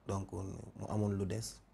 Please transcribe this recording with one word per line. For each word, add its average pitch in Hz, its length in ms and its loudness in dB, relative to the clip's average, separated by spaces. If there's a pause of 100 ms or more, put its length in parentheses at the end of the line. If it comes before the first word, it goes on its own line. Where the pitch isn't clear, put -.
Donc, 98 240 0
mu 95 560 -6
amoon 104 300 4
lu 98 80 4
des, 110 340 -2 (140)